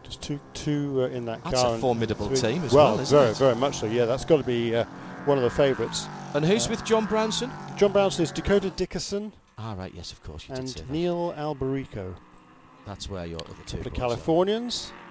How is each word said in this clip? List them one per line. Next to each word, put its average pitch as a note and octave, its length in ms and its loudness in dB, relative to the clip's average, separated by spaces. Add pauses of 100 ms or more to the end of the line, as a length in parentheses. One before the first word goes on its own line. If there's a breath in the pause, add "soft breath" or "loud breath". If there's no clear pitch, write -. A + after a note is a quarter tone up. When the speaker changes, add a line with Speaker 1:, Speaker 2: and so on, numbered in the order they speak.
Speaker 1:
Just - 180 -14
two, D3 180 -6 (140)
two, C#3+ 500 -2
uh, B2+ 40 0
in B2 180 -6
that A#2 180 -6
Speaker 2:
That's B2+ 180 2
Speaker 1:
car B2 100 4
Speaker 2:
a - 20 2
Speaker 1:
and A2+ 80 -2
Speaker 2:
formidable A2+ 460 0
Speaker 1:
three C3 100 0
Speaker 2:
team B2 260 0
as A#2+ 100 0
Speaker 1:
Well, C3+ 200 10
Speaker 2:
well, G#2 80 0
isn't C3 160 4
Speaker 1:
very, B2+ 140 6
Speaker 2:
it? G#2 60 -4
Speaker 1:
very C3 180 6
much C#3 220 0
so. - 80 -4
Yeah, A#2 200 2
that's B2 200 0
gotta D3+ 180 4
be, A#2 320 0
uh, A2+ 100 2 (400 loud breath)
one C#3+ 120 4
of C3 60 2
the A#2+ 60 4
favourites. C3 580 0 (260)
Speaker 2:
And D3 120 2
who's A3 220 4
Speaker 1:
Uh, - 40 -2
Speaker 2:
with A3+ 140 -6
John A3 220 2
Brownson? A3 440 0 (260)
Speaker 1:
John G3+ 140 6
Brownson F#3+ 300 4
is D#3+ 100 0
Dakota G3 400 2
Dickerson G3+ 600 -6 (260)
Speaker 2:
Ah, A2 160 -8
right, F#2 220 -8
yes, E2+ 160 -14
of - 120 -20
course, D#2 240 -12
you C3+ 80 -10
did B2+ 40 -6
Speaker 1:
and C3 100 -6
Speaker 2:
say B2 120 -12
that. - 80 -12
Speaker 1:
Neil F3 480 -2
Alberico. C3 760 -4 (680)
Speaker 2:
That's G2 240 -12
where F#2 160 -8
your E2 160 -8
other - 140 -14 (100)
two - 120 -8
Speaker 1:
Couple - 0 -
of - 60 -6
Speaker 2:
boys - 40 -6
are. - 140 -4
Speaker 1:
Californians. F3+ 920 0 (180)